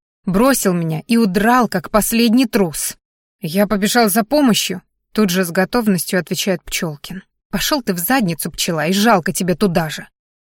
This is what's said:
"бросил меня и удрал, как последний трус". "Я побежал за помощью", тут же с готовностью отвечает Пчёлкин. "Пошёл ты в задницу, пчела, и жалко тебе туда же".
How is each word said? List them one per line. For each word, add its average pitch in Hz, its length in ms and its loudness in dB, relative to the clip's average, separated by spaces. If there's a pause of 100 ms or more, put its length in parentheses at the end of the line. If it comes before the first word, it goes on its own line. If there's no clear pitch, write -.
(260)
"бросил 202 480 2
меня 160 340 -2
и 233 80 2
удрал, 226 540 2
как - 200 -6
последний 233 560 2
трус". 190 520 -2 (420)
"Я 185 260 0
побежал 214 440 2
за 208 160 0
помощью", 240 560 0 (320)
тут 214 160 2
же 185 160 0
с 170 60 -10
готовностью 190 680 0
отвечает 180 440 -4
Пчёлкин. 170 600 -10 (260)
"Пошёл 254 320 -2
ты 202 120 -4
в 175 40 -4
задницу, 175 540 -2
пчела, 160 360 -4
и 180 40 0
жалко 202 400 2
тебе 180 240 -2
туда 170 340 0
же". - 200 -14 (380)